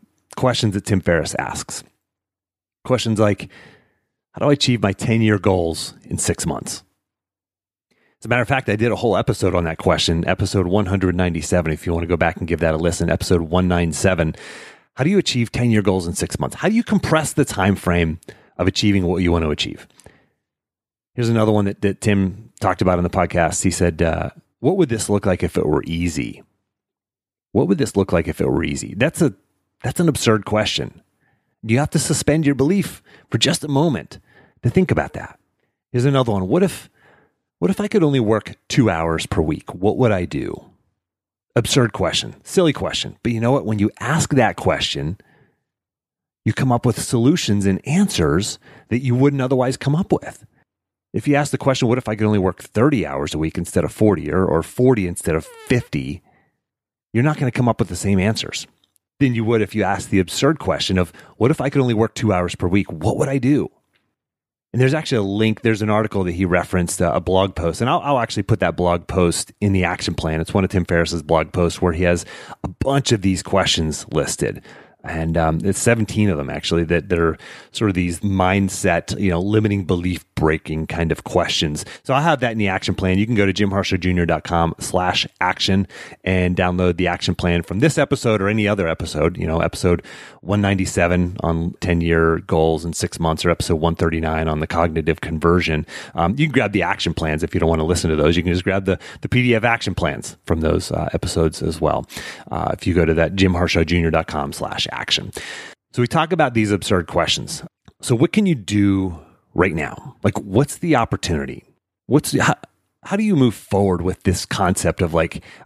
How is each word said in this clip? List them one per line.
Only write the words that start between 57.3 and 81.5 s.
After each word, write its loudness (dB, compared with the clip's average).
gonna -2
come 0
up 0
with -2
the -8
same 0
answers -2
than 2
you 0
would 2
if -4
you 0
asked -2
the 2
absurd 0
question 0
of, 0
"What 2
if 0
I -2
could 0
only 2
work 0
two 0
hours 0
per -4
week? 2
What -2
would 0
I -2
do?" 2
And 0
there's 4
actually -2
a 2
link. 0
There's 2
an 0
article 0
that -2
he 0
referenced, 0
uh, 2
a 2
blog 2
post. -4
And 0
I'll, 2
I'll 0
actually -4
put 0
that 0
blog 0
post 0
in 2
the 2
action -4
plan. -2
It's -6
one 4
of 0
Tim 0
Ferriss's 0
blog 0
posts 0
where 2
he -2
has 2
a -6
bunch -2
of 0
these 0
questions 0
listed. -2
And, -4
um, 0
it's 0
seventeen 2
of 0
them, -6
actually, 0
that, 0
that 2
are 2
sort 0
of 0
these -2
mindset, 0
you 2
know, 0
limiting 0
belief -2
breaking -2
kind -2
of -4
questions. -2